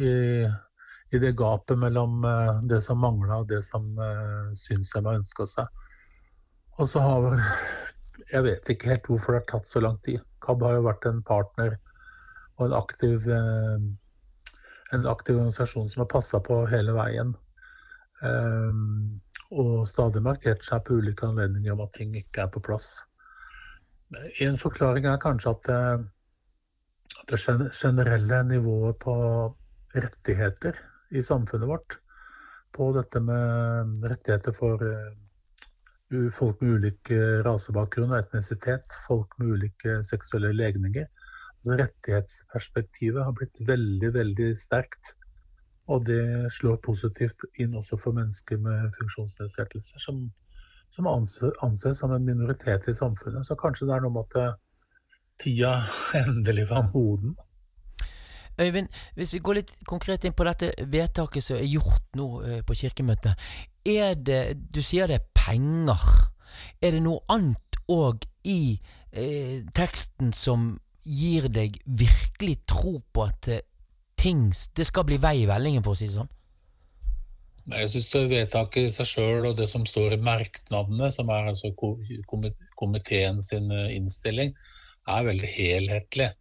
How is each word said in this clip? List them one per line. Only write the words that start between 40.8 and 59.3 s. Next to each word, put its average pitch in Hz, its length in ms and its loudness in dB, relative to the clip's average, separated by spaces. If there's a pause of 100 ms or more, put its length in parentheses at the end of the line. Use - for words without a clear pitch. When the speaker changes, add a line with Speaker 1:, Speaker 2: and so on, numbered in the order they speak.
Speaker 1:
Altså, 123 220 0
rettighetsperspektivet 113 1400 -4
har 131 80 -2
blitt - 340 -10
veldig, 113 460 0
veldig 113 460 0
sterkt, - 560 -4 (720)
og 131 180 0
det 120 480 -2
slår 113 320 0
positivt 113 600 -4 (160)
inn 117 160 -2
også 107 240 -6
for 120 160 -2
mennesker 110 440 -4
med 110 360 -2
funksjonsnedsettelser, 104 1040 -8
som, 139 200 -8 (720)
som 175 160 -2
anse-, 123 440 0 (120)
anses 123 360 0
som 131 120 0
en 127 120 0
minoritet 120 640 0
i 117 80 -2
samfunnet. 113 480 -4
Så 151 140 -4
kanskje 143 300 -2
det 131 80 0
er 131 80 -2
noe 120 100 -2
med 113 140 -6
at, - 120 -2
eh, - 600 -8 (420)
tida 127 320 2 (220)
<laughs> - 260 0
endelig 107 480 2
var 117 220 4
moden. 113 420 2 (1300)
Speaker 2:
Øyvind, 180 260 2 (300)
hvis 175 180 0